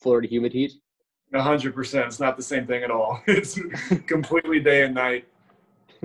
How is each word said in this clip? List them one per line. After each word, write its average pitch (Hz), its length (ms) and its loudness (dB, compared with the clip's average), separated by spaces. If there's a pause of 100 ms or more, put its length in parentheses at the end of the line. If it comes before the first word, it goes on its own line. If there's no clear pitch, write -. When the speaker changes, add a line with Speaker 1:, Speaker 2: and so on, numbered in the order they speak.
Speaker 1:
Florida 120 280 2
humid 120 240 -2
heat? - 200 -2 (600)
Speaker 2:
A 135 100 0
hundred 135 320 0
percent. 131 320 -2
It's 117 140 -8
not 131 160 0
the 131 80 -10
same 127 220 -4
thing 123 180 -2
at 120 80 -2
all. 113 300 0
<laughs> - 40 -16
It's - 320 0 (240)
Speaker 1:
<laughs> - 240 -2
Speaker 2:
completely 160 540 0
day 139 240 6
and 127 100 -2
night. 127 320 -2 (800)